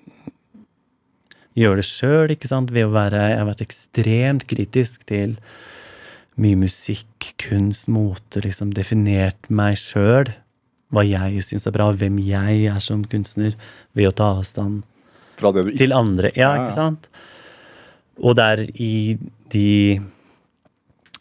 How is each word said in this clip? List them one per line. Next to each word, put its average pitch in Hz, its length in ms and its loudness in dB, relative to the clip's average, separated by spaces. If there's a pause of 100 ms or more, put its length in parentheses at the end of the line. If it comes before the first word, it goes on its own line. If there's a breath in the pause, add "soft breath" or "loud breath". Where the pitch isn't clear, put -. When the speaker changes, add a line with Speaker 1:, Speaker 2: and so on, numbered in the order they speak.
(1600 soft breath)
Speaker 1:
gjøre 107 200 4
det 101 100 -2
selv, 156 440 0
ikke 151 180 -6
sant, 131 240 -2
ved 117 160 2
å 107 40 0
være, 104 280 2 (100)
jeg 110 80 0
har 107 100 -2
vært 107 160 -6
ekstremt 120 840 -2
kritisk - 580 -4
til 104 300 -4 (1000 loud breath)
mye 104 200 4
musikk, - 840 -4
kunst, 101 500 -2
mote, 104 520 -2
liksom 101 320 -6
definert 98 760 0
meg 104 260 2
selv, 117 560 2 (600)
hva 104 140 4
jeg 98 380 0
synes - 220 -6
er 110 60 -2
bra, 104 200 2
hvem 98 280 0
jeg 98 480 0
er 101 120 -2
som 104 240 -4
kunstner, 107 500 -4 (400 loud breath)
ved 101 160 4
å 95 40 -4
ta 104 220 2
avstand 101 460 -6 (560 soft breath)
Speaker 2:
Fra 101 140 2
det 95 120 2
du 101 60 -2
ikke - 80 -6
Speaker 1:
til 131 140 4
andre. 104 420 2
Ja, 127 160 4
Speaker 2:
Ja, 143 40 0
ja. 127 120 -2
Speaker 1:
ikke 104 80 -6
sant? 156 340 -2 (1120 loud breath)
Og 120 180 2
der 110 380 2
i 110 440 -2 (320)
de 101 500 2 (1200 loud breath)